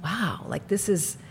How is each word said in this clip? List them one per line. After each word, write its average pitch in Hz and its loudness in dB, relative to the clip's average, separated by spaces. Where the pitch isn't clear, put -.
wow, 180 0
like, - -4
this 196 2
is," 175 2